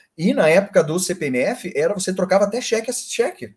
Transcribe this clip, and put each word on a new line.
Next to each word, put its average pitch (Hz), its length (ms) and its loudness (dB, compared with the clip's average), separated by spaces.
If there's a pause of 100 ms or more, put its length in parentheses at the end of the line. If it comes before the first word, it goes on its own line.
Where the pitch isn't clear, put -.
(160)
E 190 180 2
na 180 140 4
época 185 340 4
do 156 160 0
C 180 160 -2
P 151 120 -6
M 127 120 -2
F, 185 380 -4
era, 165 180 0
você 190 180 -4
trocava 185 320 2
até 214 160 -4
cheque, 226 320 -4
cheque - 640 -6